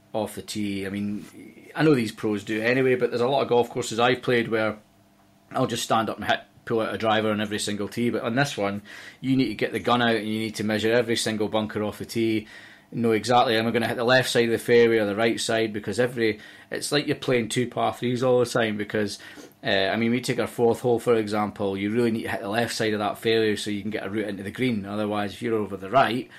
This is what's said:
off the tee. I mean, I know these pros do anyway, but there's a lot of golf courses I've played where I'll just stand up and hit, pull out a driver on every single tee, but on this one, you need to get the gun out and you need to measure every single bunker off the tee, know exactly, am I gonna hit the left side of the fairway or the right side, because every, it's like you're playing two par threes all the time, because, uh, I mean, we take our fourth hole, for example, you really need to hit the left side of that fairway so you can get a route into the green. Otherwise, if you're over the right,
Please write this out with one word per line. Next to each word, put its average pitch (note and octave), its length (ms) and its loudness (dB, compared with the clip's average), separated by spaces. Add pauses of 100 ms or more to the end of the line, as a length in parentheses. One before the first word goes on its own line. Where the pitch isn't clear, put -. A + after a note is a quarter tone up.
(120)
off G#2+ 240 -4
the F#2+ 60 -12
tee. G2 440 -6
I G2 40 -6
mean, G2+ 360 -6 (500)
I D#3+ 80 0
know D#3 120 6
these A2+ 160 0
pros G#2 320 -2
do G#2+ 180 -4
anyway, B2+ 340 4
but A#2+ 160 0
there's A#2+ 100 -2
a A#2+ 60 2
lot C3+ 160 2
of G#2+ 40 -2
golf A#2+ 220 2
courses A#2 300 -4
I've B2 240 2
played A#2 260 2
where A2 280 0 (760)
I'll B2+ 160 0
just A#2 160 -4
stand A2+ 260 0
up G2+ 80 -8
and G#2 80 -10
hit, - 160 0 (240)
pull A#2 160 0
out G#2+ 120 -2
a G#2 40 -6
driver G#2+ 340 2
on G#2 100 0
every G#2 180 -4
single G2+ 280 -4
tee, A#2+ 220 -2
but A2 120 -2
on A#2 140 -4
this C#3+ 220 0
one, G2+ 240 -2 (380)
you C3 160 0
need C3 120 2
to G#2+ 80 -6
get - 160 -2
the A2+ 80 -4
gun A#2+ 220 2
out A#2 140 4
and G#2+ 120 -2
you A2 120 -2
need A2 160 -6
to A2 80 -4
measure G#2+ 280 0
every A#2 240 2
single G#2+ 320 -2
bunker G#2+ 340 -2
off G#2 160 -4
the G2 80 -8
tee, A2 420 -2 (440)
know A#2 200 0
exactly, A#2 440 4
am A2+ 100 2
I A#2 60 2
gonna A#2 160 0
hit A2+ 100 -2
the B2 60 -2
left B2+ 260 4
side A#2+ 160 4
of A#2 60 0
the A2+ 60 2
fairway A#2 400 6
or G#2+ 80 4
the G2+ 100 -2
right A2 240 2
side, A2+ 340 0
because G#2 260 -4
every, A#2 400 0 (300)
it's - 220 -6
like D3 160 0
you're C#3+ 80 0
playing A#2+ 340 0
two B2 180 0
par A#2 260 -2
threes B2 280 -2
all B2+ 180 4
the B2 60 4
time, A2+ 320 0
because, G#2 400 -4 (460)
uh, - 60 -2
I F#2+ 260 2
mean, A#2 160 2
we B2 100 0
take A#2+ 180 -4
our G#2+ 80 -2
fourth A#2 340 2
hole, A#2+ 180 2
for A#2+ 160 4
example, G#2 640 -2
you G2+ 120 -2
really A#2 220 2
need A2 120 -4
to - 60 -8
hit - 120 -6
the G#2 80 -8
left A2+ 260 -2
side A2 180 0
of G#2 60 -2
that G#2 180 -2
fairway A2 380 2
so G#2 160 -6
you G#2 100 -6
can G#2 100 -8
get - 140 -8
a G2 40 -6
route G2+ 180 -4
into G2+ 160 -8
the G2+ 80 -8
green. A#2 340 -2
Otherwise, G#2 480 -4
if F#2+ 80 -14
you're A2+ 160 -2
over G2+ 200 -6
the F#2+ 120 -12
right, A#2+ 500 2